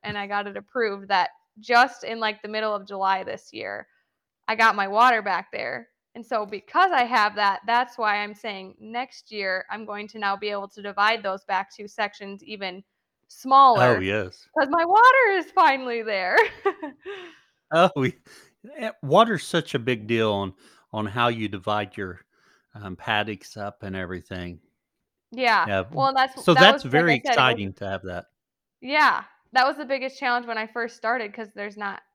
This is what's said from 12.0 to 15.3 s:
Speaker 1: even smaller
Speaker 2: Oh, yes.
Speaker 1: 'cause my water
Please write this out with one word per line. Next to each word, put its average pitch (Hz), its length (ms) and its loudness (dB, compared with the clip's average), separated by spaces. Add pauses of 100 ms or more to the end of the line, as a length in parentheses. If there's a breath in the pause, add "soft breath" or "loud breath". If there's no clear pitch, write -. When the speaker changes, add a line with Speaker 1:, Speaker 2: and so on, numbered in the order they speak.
Speaker 1:
even 196 400 -12 (440)
smaller 254 640 6
Speaker 2:
Oh, 95 60 0
yes. 95 480 -4 (100)
Speaker 1:
'cause 294 120 2
my 330 160 2
water 466 520 8